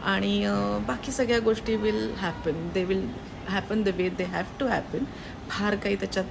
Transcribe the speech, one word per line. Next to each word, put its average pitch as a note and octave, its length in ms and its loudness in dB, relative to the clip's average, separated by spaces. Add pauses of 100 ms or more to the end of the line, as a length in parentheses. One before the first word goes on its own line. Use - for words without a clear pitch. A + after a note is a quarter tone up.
आणि, G3+ 420 2
अ, G3+ 80 2 (340)
बाकी B3 240 -2
सगळ्या A#3+ 280 4
गोष्टी A3 360 2
will G#3+ 260 2
happen. F3 540 -2 (220)
They F#3 120 2
will F#3+ 140 2 (540)
happen G#3 300 2
the F#3 100 2
way F#3 120 2
they F3+ 180 -2
have F3+ 360 -2
to C4 40 2
happen. A#3 380 0 (440)
फार G#3 260 0
काही G3+ 200 0
त्याच्यात F#3+ 340 -2